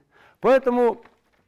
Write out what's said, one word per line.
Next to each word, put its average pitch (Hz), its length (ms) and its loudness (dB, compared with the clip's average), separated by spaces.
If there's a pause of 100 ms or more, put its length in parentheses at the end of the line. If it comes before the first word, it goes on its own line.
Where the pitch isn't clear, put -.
(400)
Поэтому, 247 640 0 (440)